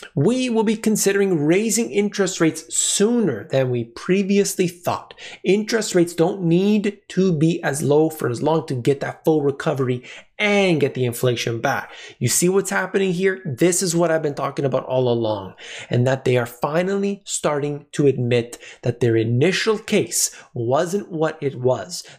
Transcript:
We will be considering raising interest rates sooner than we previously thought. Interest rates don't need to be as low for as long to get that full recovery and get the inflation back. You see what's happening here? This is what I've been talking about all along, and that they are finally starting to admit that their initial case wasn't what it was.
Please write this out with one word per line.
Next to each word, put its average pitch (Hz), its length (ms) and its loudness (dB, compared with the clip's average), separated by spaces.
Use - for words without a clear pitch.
We 247 340 2
will 220 140 2
be 214 120 2
considering 196 680 2
raising 214 480 0
interest 202 480 -2
rates 160 340 0
sooner 202 760 0
than 131 200 2
we 120 140 -2
previously 190 840 0
thought. - 480 -6
Interest 214 500 0
rates 170 180 2
don't 185 300 0
need 196 560 2
to 185 220 2
be 160 300 2
as 147 200 -2
low 151 280 4
for - 180 -4
as 120 140 -4
long 156 240 0
to 143 80 -6
get 135 240 0
that - 260 -10
full 156 180 4
recovery 135 600 -2
and 196 400 2
get 139 140 0
the 127 100 -2
inflation 117 560 -2
back. 127 320 -2
You 127 80 0
see 170 220 2
what's 190 220 0
happening 190 420 -2
here? 190 320 -2
This 170 360 0
is 175 140 0
what 170 160 2
I've 156 140 0
been 147 100 -4
talking 143 300 -4
about 131 220 -2
all 127 220 0
along, 107 460 -2
and 123 160 2
that 131 200 0
they 127 120 2
are 120 100 0
finally 196 800 -2
starting 147 680 -4
to 143 160 4
admit 123 500 0
that 120 160 -2
their 117 160 2
initial 143 640 2
case - 560 -2
wasn't 165 600 -2
what 156 280 -2
it 127 200 -4
was. 120 420 -2